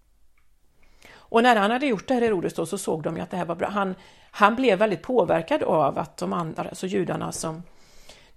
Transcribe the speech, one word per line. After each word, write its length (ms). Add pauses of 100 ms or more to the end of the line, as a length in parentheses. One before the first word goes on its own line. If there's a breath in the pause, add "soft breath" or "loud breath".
(1160 soft breath)
Och 280
när 140
han 140
hade 160
gjort 220
det 60
här, 60
Herodes 340
då, 120
så 120
såg 240
de 140
ju 60
att 80
det 60
här 80
var 100
bra. 140
Han, 260 (360 soft breath)
han 260
blev 220
väldigt 240
påverkad 600
av 360
att 180
de 160
andra, 300
alltså 240
judarna 460
som 300 (760 soft breath)